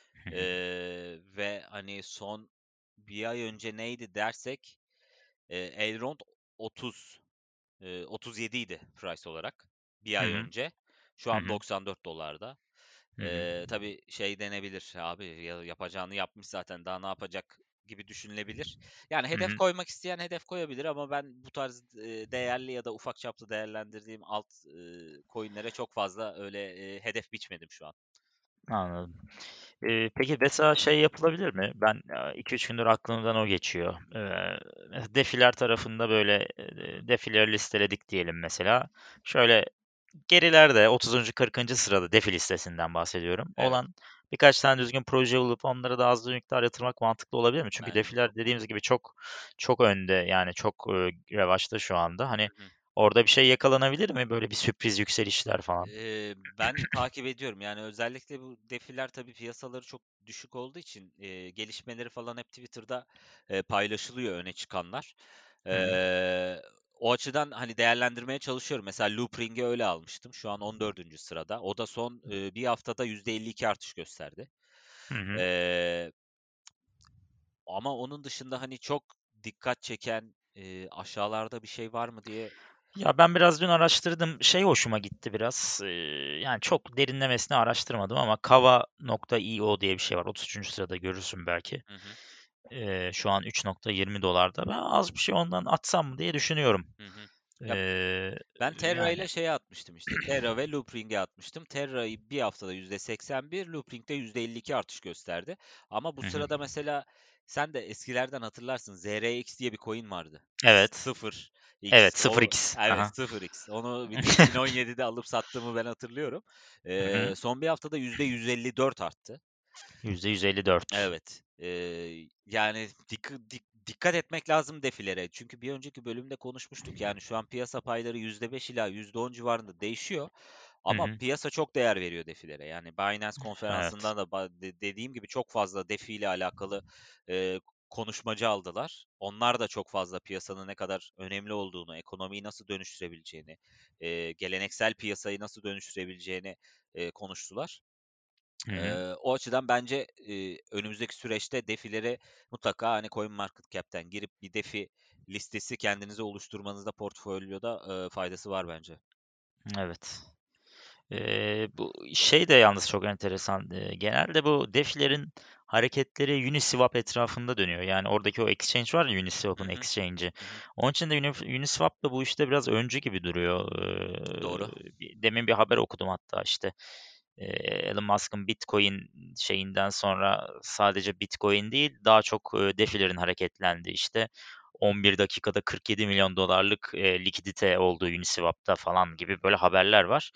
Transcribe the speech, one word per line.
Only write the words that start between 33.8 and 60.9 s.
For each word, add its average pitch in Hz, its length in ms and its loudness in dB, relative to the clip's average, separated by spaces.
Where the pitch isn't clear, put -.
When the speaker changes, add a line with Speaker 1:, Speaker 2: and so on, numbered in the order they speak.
Speaker 1:
Eee, 92 440 -4
defiler 123 360 8
tarafında 113 580 0
böyle, 104 380 6
eee, - 480 -12
defileri 107 460 4
listeledik 101 560 0
diyelim 85 300 -2
mesela. 98 500 2
Şöyle 117 420 6
gerilerde 156 640 10
otuzuncu, 120 460 4
kırkıncı 120 420 0
sırada 92 360 4
defi 107 200 6
listesinden 85 600 -2
bahsediyorum. 87 640 -2
Speaker 2:
Evet. 127 240 4
Speaker 1:
Olan - 140 -14
birkaç - 280 10
tane 131 200 6
düzgün 123 220 -2
proje 127 360 4
bulup 123 260 0
onlara 127 340 -2
da 123 80 6
az 123 220 4
bir 127 60 -2
miktar 123 280 0
yatırmak 123 380 -2
mantıklı 113 380 0
olabilir 120 240 4
mi? 101 80 -6
Çünkü 87 220 -6
Speaker 2:
Bence - 20 -10
Speaker 1:
defiler 113 400 2
Speaker 2:
çok - 0 -
Speaker 1:
dediğimiz 113 320 -2
Speaker 2:
mantıklı. - 0 -
Speaker 1:
gibi 107 140 -4
çok, - 340 0
çok - 240 2
önde, 95 320 6
yani, 90 420 4
çok, - 340 -4
eee, 92 220 2
revaçta 95 460 2
şu 92 180 0
anda. 87 340 0
Hani, 107 260 0
Speaker 2:
Hı 101 60 -20
hı. 92 80 -20
Speaker 1:
orada 107 280 8
bir 113 80 6
şey 131 160 10
yakalanabilir 135 640 4
mi? 123 200 -2
Böyle 113 200 -2
bir 104 40 -6
sürpriz 107 440 0
yükselişler 104 640 0
falan. 90 340 -4
<clears throat> 110 40 -12
Speaker 2:
Eee, 107 380 -6
ben 110 540 -2
takip 131 340 -2
ediyorum. 127 360 -8
Yani, 104 200 -8
özellikle 120 600 -8
bu 127 160 -20
defiler 127 380 -8
tabii 123 260 -16
piyasaları 120 520 -14
çok - 160 -18
düşük - 300 -18
olduğu 131 240 -12
için, 95 380 -20